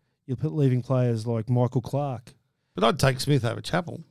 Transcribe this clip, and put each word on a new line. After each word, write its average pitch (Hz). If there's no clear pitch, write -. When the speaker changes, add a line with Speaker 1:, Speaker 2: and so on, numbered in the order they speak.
Speaker 1:
You're 123
put, 156
leaving 135
players 120
like 117
Michael 123
Clark. 135
Speaker 2:
But 175
I'd 143
take 131
Smith 139
over 110
Chappell. 165